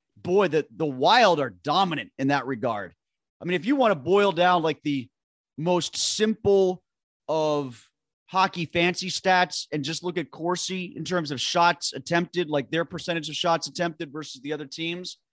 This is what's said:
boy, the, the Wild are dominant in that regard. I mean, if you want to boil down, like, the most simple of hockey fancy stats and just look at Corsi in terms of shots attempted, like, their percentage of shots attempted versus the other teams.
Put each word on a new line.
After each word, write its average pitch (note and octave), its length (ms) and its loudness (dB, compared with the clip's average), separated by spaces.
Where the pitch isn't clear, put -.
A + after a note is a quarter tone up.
boy, F3+ 300 2
the, D3 180 0
the D#3 120 -2
Wild E3+ 520 4
are B2+ 120 -2
dominant D3 680 -2
in C3+ 120 0
that C3 180 0
regard. G#2+ 480 -4
I - 40 -14
mean, F3+ 100 -2
if D#3+ 100 -4
you C#4 120 2
want A#3 140 4
to F#3 40 2
boil F#3 380 4
down, F3 300 4
like, D#3 180 -2
the C3+ 260 -4
most E3+ 380 0
simple G3 880 2
of D3 600 -2
hockey F#3 400 0
fancy F3 440 0
stats F3+ 640 0
and D3+ 100 -4
just D#3 220 -6
look F3 140 -6
at D#3 120 -6
Corsi F3 680 -6
in D#3+ 100 -10
terms E3+ 260 -4
of D3 80 -6
shots - 540 0
attempted, E3+ 560 -4
like, C#3+ 200 -2
their E3 140 -2
percentage E3 460 -6
of D3 60 -10
shots E3 320 0
attempted E3 440 -6
versus C#3 300 -12
the C#3+ 100 -8
other D3 140 -6
teams. E3+ 540 -8